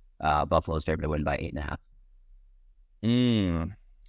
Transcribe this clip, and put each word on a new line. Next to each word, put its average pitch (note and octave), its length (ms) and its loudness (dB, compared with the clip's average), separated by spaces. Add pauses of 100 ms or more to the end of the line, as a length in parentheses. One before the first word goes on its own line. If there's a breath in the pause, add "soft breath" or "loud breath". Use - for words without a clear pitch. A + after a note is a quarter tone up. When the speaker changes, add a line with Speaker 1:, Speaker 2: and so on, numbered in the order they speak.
(200)
Speaker 1:
Uh, D2+ 240 2
Buffalo's D#2+ 400 0
favored D#2 180 -2
to D2+ 60 -2
win D2+ 160 0
by D2 140 -2
eight - 160 -8
and - 40 -6
a D2+ 40 -6
half. - 180 -8 (1200)
Speaker 2:
Mm. G#2 720 2 (340)